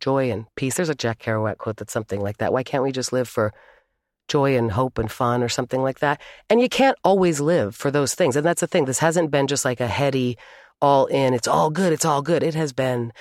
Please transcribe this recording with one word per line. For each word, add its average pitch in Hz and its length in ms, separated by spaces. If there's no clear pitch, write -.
joy 135 280
and 110 160
peace? 131 180
There's 175 140
a 147 60
Jack 113 240
Kerouac 110 380
quote 107 200
that's - 160
something 107 260
like 101 180
that. 98 140
"Why 123 120
can't 131 200
we 139 80
just 127 220
live 127 160
for 107 240
joy 139 300
and 117 160
hope 127 240
and 113 120
fun," 123 320
or 120 60
something 131 340
like 131 180
that? 147 220
And 220 100
you 247 80
can't 269 340
always 180 380
live 143 380
for 143 140
those 139 220
things. 143 220
And 147 100
that's 170 140
the 170 80
thing. 170 160
This 131 160
hasn't 160 320
been 139 160
just 139 160
like 127 160
a 123 80
heady, 127 500
all 139 240
in, 135 280
it's 120 140
all 156 220
good, 170 240
it's 147 100
all 147 180
good. 151 220
It 151 120
has 156 180
been, 123 480